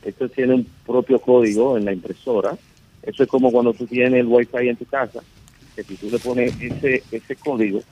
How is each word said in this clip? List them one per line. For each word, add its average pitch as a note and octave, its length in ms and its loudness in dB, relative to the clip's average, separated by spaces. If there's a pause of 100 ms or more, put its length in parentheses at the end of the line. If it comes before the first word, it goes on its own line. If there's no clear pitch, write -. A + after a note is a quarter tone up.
Esto A#2+ 260 -6
tiene B2+ 260 0
un B2 120 0 (180)
propio B2 360 0
código A#2+ 580 4
en G#2 60 -2
la G2+ 80 -4
impresora. G2 640 -4 (460)
Eso - 180 -2
es B2+ 60 2
como B2+ 240 2
cuando A#2+ 200 4
tú A#2+ 140 -6
tienes B2+ 320 2
el B2 80 2
Wi-Fi A#2+ 420 2
en A#2+ 80 -2
tu A#2+ 80 -12
casa, B2 360 -6 (560)
que G#2+ 80 -12
si - 100 -14
tú G#2 160 -10
le A#2+ 80 -2
pones B2 420 -2
ese, C3 520 -4
ese A2+ 240 -10
código A2 560 -2